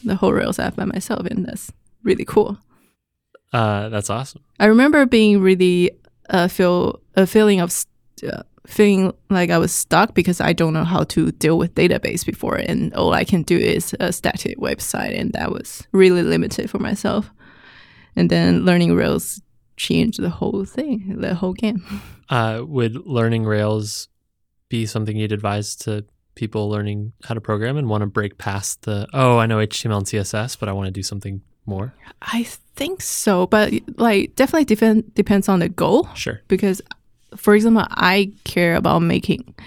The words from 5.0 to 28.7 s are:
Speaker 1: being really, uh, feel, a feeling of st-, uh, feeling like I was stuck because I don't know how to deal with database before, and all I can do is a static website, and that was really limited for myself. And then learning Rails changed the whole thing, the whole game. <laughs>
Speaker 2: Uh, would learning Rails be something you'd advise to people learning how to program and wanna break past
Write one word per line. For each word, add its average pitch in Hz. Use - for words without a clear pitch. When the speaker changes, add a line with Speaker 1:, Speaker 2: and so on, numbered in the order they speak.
Speaker 1:
being 214
really, 180
uh, 180
feel, 180
a 190
feeling 208
of 175
st-, -
uh, -
feeling 196
like 175
I 170
was 175
stuck -
because 180
I 170
don't 165
know 160
how 165
to -
deal 160
with 170
database -
before, -
and -
all -
I -
can 170
do 170
is -
a 180
static -
website, -
and -
that -
was -
really 185
limited 165
for -
myself. -
And 175
then 170
learning 175
Rails -
changed -
the 180
whole 196
thing, 233
the 190
whole 185
game. 202
<laughs> -
Speaker 2:
Uh, 113
would 135
learning 113
Rails 107
be 113
something 107
you'd 107
advise 104
to 104
people 107
learning 104
how -
to 113
program 113
and 135
wanna 104
break 101
past -